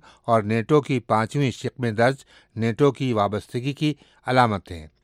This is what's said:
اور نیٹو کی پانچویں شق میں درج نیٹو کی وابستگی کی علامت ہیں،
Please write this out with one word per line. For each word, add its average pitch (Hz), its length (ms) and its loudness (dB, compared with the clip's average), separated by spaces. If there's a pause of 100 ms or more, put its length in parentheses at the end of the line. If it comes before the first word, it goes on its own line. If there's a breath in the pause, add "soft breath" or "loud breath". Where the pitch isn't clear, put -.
(260 soft breath)
اور 113 180 4
نیٹو 113 380 2
کی 139 180 -2
پانچویں 113 520 -2
شق - 280 -10
میں 120 120 -2
درج 120 240 2 (400 soft breath)
نیٹو 117 360 2
کی 127 220 -2
وابستگی 107 600 -2
کی 151 200 -2 (320 soft breath)
علامت 120 460 2
ہیں، 80 160 -14 (160)